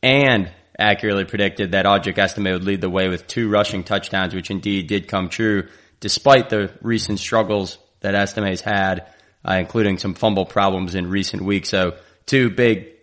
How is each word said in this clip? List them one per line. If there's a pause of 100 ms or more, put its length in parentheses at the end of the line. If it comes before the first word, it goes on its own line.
and (280)
accurately
predicted
that
Audric
Estime
would
lead
the
way
with
two
rushing
touchdowns,
which
indeed
did
come
true, (320)
despite
the (100)
recent
struggles (220)
that
Estime's
had, (360)
uh,
including
some
fumble
problems
in
recent
weeks.
So (300)
two
big (140)